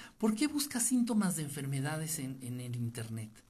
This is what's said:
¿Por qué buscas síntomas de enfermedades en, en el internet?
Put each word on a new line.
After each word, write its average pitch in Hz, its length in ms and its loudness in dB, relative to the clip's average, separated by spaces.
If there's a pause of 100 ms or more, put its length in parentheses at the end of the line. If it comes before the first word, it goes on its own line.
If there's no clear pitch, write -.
(180)
¿Por 220 180 4
qué 302 100 2
buscas 285 380 0
síntomas 226 520 4
de 160 60 -2
enfermedades 147 800 -2
en, 135 220 -4
en 123 180 -6
el 123 160 -4
internet? 113 560 -4 (180)